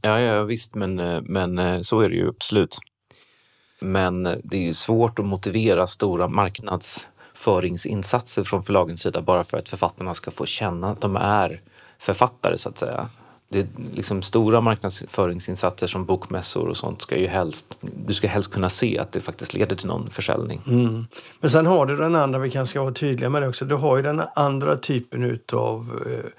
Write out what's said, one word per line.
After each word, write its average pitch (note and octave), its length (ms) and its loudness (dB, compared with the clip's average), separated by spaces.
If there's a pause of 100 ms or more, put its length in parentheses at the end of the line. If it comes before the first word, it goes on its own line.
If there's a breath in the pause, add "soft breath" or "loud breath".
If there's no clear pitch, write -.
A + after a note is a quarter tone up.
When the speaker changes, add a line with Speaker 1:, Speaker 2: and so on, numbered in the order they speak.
Speaker 1:
Ja, G#2+ 180 4
ja, A2 220 2
visst, A2+ 320 -4
men, F#2+ 240 -2
eh, F2 240 -2
men, F2+ 360 -2
eh, F2+ 220 2
så A2 200 2
är G#2 80 6
det E2+ 60 -2
ju F2 140 2
absolut. - 500 0 (1000 soft breath)
Men, F#2 460 0
eh, E2+ 80 0 (100)
det - 120 -4
är F#2+ 60 0
ju E2+ 120 0
svårt A#2 440 2
att G2+ 60 0
motivera G2 640 2
stora F2+ 420 0
marknadsföringsinsatser F#2+ 2250 -2
från F#2+ 200 -2
förlagens F2 360 2
sida E2+ 220 -2
bara F2 220 2
för - 140 -4
att - 100 -10
författarna F#2 460 -4
ska - 160 -10
få - 160 -6
känna F#2 440 -4
att G2 100 -6
de G2+ 160 0
är G2 440 2 (380 soft breath)
författare, - 600 0
så - 100 -6
att - 100 -12
säga. - 300 -4 (400 loud breath)
Det G2 120 0
är F#2+ 60 0 (280)
liksom G2 280 -2
stora A2+ 380 4
marknadsföringsinsatser F#2 1300 0
som F#2+ 180 -4
bokmässor F2+ 640 -2
och E2 80 -4
sånt - 260 -6
ska - 140 -2
ju F#2 100 2
helst... F2 520 -2 (280)
Du G2+ 80 0
ska - 140 0
helst G2 240 -2
kunna F#2 180 2
se - 280 2
att - 140 -4
det F#2 80 -2
faktiskt - 340 -8
leder F#2+ 220 0
till - 100 -6
någon E2+ 240 -4
försäljning. - 560 -4
Speaker 2:
Mm. A#2 400 2 (340 loud breath)
Men D#3 100 2
sen D#3+ 160 6
har E3+ 200 6
du C#3+ 100 0
den D#3+ 180 2
andra, C#3+ 240 4
vi C3 120 -2
kanske C3 200 -2
ska C#3+ 120 -2
vara C3 120 -2
tydliga B2+ 360 0
med D3 120 2
det C3+ 60 0
också, B2+ 160 -4
du C#3 100 0
har C#3 220 4
ju C3+ 60 2
den D3+ 200 0 (120)
andra C#3+ 420 2
typen B2 480 -2
utav, A#2 800 -4
eh, A#2+ 320 -6